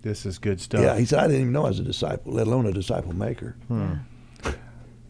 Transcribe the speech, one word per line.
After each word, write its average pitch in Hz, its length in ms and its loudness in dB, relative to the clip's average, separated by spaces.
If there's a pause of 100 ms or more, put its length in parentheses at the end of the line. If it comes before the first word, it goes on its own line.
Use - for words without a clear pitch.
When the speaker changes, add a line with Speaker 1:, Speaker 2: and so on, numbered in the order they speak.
Speaker 1:
This 107 240 -4
is 95 120 -4
good 98 240 0
stuff. - 200 2
Speaker 2:
Yeah, - 160 6
he 117 80 4
said, 143 140 4
"I - 80 6
didn't 139 140 4
even 123 120 2
know 147 120 2
I - 40 2
was 98 100 0
a - 40 -2
disciple, - 500 -4
let 113 140 2
alone 123 180 2
a 98 80 0
disciple 87 420 -2
maker." 117 400 -4 (140)
Speaker 3:
Hmm. 110 240 -2 (500)
Speaker 4:
Yeah. - 80 -2 (580)